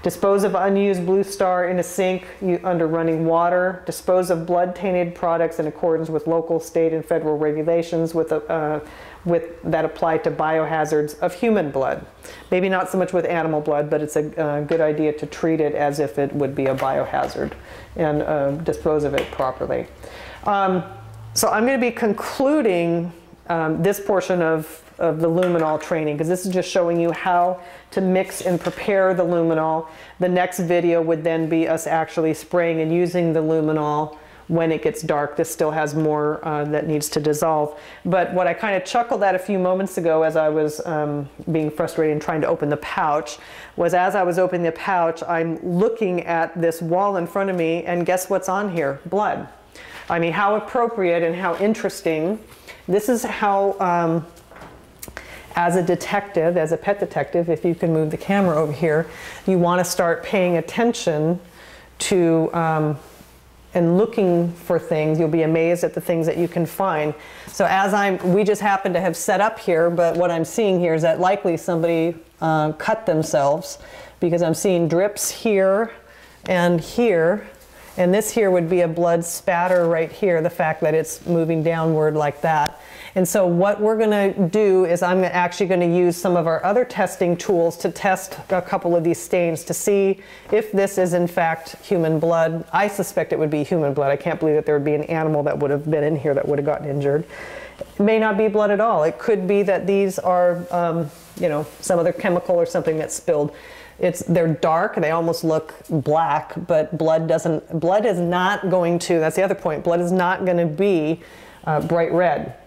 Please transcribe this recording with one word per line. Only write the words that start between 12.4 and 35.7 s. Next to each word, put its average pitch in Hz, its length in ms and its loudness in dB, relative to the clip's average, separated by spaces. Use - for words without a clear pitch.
Maybe 185 160 2
not 185 200 0
so 190 100 -2
much 180 140 0
with 175 120 0
animal 160 360 0
blood, 147 300 0
but 156 100 0
it's 151 140 -6
a, 151 260 -2
uh, 147 200 0
good 165 200 0
idea 151 340 2
to 151 120 -8
treat 160 340 -2
it 147 140 0
as 147 240 0
if 143 220 -2
it 139 120 0
would 139 220 -2
be 135 120 -2
a 131 100 0
biohazard 139 760 -2
and, 151 260 0
uh, 143 300 -2
dispose 156 500 -2
of 139 120 -2
it 139 180 -2
properly. 131 560 -4
Um, 190 400 0
so 220 140 2
I'm 214 180 2
gonna 269 120 2
be 240 120 0
concluding, 202 1200 0
um, 160 340 0
this 196 160 2
portion 185 420 0
of, 160 380 -2
of 160 220 0
the 165 80 2
luminol 165 540 2
training, 151 340 -2
'cause 156 120 -2
this 185 180 -2
is 185 60 -4
just 180 180 -2
showing 170 300 2
you 170 100 2
how 180 480 0
to 196 100 -2
mix 185 420 0
and 175 180 0
prepare 190 540 2
the 180 100 2
luminol. 165 640 0
The 185 80 2
next 180 320 0
video 170 420 2
would 160 220 0
then 165 240 0
be 165 180 2
us 160 220 -2
actually 160 460 0
spraying 170 460 0
and 160 140 0
using 175 380 2
the 160 80 2
luminol 156 760 0
when 165 240 2
it 156 120 -2
gets 151 200 -2
dark. 151 320 -2
This 247 160 -2
still 156 220 0